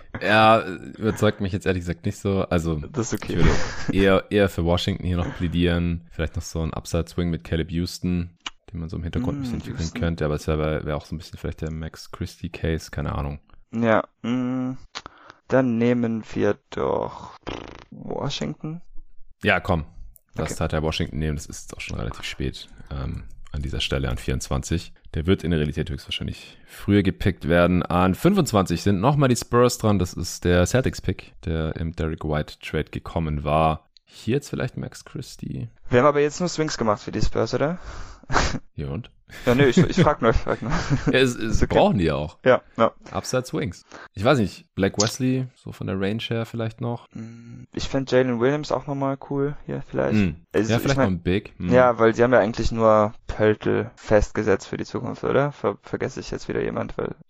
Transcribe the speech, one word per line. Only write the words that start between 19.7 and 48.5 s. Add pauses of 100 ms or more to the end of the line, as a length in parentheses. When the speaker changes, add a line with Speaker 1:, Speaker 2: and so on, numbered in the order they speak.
Speaker 1:
Lass
Speaker 2:
Okay.
Speaker 1:
Tata
Washington
nehmen,
das
ist
auch
schon
relativ
spät, (220)
ähm, (280)
an
dieser
Stelle
an
vierundzwanzig. (220)
Der
wird
in
der
Realität
höchstwahrscheinlich
früher
gepickt
werden.
An
fünfundzwanzig
sind
nochmal
die
Spurs
dran.
Das
ist
der
Celtics-Pick, (140)
der
im
Derek
White-Trade
gekommen
war. (160)
Hier
jetzt
vielleicht
Max
Christie. (200)
Speaker 2:
Wir
haben
aber
jetzt
nur
Swings
gemacht
für
die
Spurs,
oder? (500)
<laughs> (160)
Speaker 1:
Ja,
und? (340)
Speaker 2:
Ja,
nö,
ich,
ich
frag
nur,
ich
frag
nur. (200)
Speaker 1:
<laughs>
Ja,
es,
es
Speaker 2:
Ist
okay.
Speaker 1:
brauchen
die
ja
auch.
Speaker 2:
Ja, (140)
ja. (180)
Speaker 1:
Upside
Swings. (300)
Ich
weiß
nicht,
Black
Wesley,
so
von
der
Range
her
vielleicht
noch.
Speaker 2:
Mm, (100)
ich
fänd
Jalen
Williams